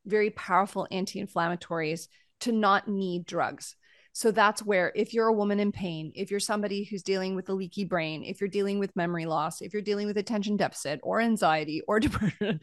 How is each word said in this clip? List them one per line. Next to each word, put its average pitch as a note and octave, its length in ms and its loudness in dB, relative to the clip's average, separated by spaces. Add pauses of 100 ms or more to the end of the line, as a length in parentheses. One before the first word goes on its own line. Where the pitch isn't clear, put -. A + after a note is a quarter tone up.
very G#3+ 260 2
powerful F#3+ 600 0
anti-inflammatories F3 1160 -2 (320)
to A#3+ 120 0
not G3+ 340 4
need F#3 380 -2
drugs. C#3+ 520 -4 (360)
So - 180 2
that's G#3+ 320 4
where, F#3+ 340 2
if G#3 160 0
you're A3+ 140 4
a A3+ 60 6
woman G#3 280 2
in G3+ 120 2
pain, D#3+ 420 -6
if G3 160 -8
you're G3+ 100 -2
somebody G#3 440 -2
who's G3+ 180 -8
dealing F#3+ 340 -2
with F#3 140 -6
a - 20 0
leaky F#3+ 320 -4
brain, D#3+ 400 -2
if - 160 -10
you're G3+ 80 0
dealing G3+ 300 0
with G3 180 -2
memory E3+ 300 0
loss, D#3 340 -2
if G3 140 -10
you're G#3 80 -2
dealing G3+ 240 0
with G#3 100 -2
attention G#3 400 0
deficit D3+ 460 -2
or G3 180 0
anxiety D#3+ 640 2
or G#3+ 140 4
<laughs> - 0 -
depression, G#3 640 0